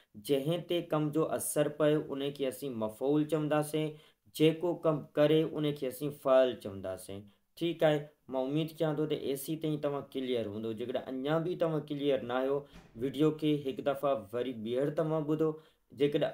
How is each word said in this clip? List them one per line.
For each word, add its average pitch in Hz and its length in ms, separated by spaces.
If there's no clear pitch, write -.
جنهن 143 520
تي 170 140
ڪم 151 280
جو 156 220
اثر - 380
پيو، 151 400
ان 139 220
کي 143 160
اسين 131 260
مفعول 131 500
چونداسين، 151 640
جيڪو 160 400
ڪم 156 240
ڪري، 151 380
ان 151 220
کي 143 140
اسين 139 240
فاعل 131 300
چونداسين، 95 560
ٺيڪ 170 260
آهي. 151 160
مان 131 120
اميد 151 360
ڪيان 156 180
ٿو 151 100
ته 151 100
ايسي 143 400
تائين 151 240
توهان 143 220
ڪليئر 127 340
هوندو. 107 260
جيڪڏهن 120 340
اڃا 135 300
به 165 220
توهان 160 300
ڪليئر 143 320
نه 120 120
آهيو، 131 220
وڊيو 139 300
کي 151 200
هڪ 131 200
دفعا 139 280
وري 123 200
ٻيهر 120 360
توهان 156 340
ٻڌو. 156 260
جيڪڏهن 147 340